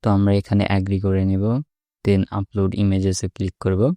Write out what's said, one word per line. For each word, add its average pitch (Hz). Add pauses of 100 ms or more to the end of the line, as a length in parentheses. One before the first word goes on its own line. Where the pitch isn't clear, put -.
তো 117
আমরা 101
এখানে 101
অ্যাগ্রি 98
করে 95
নেব, 95 (640)
then 98
আপলোড 98
ইমেজেসে 95
ক্লিক -
করব। 95 (160)